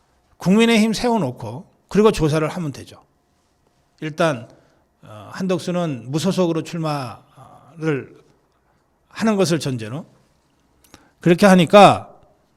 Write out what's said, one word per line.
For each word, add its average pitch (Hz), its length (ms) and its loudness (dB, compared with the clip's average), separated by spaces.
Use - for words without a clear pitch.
국민의힘 226 560 2
세워놓고, 165 800 -6
그리고 214 240 4
조사를 156 340 -2
하면 151 280 -8
되죠. - 280 -20
일단, 156 480 -4
어, 107 300 -20
한덕수는 170 800 -6
무소속으로 160 520 -2
출마를 147 1500 -10
하는 220 300 -2
것을 170 220 0
전제로. 127 460 -8
그렇게 175 240 2
하니까 180 680 6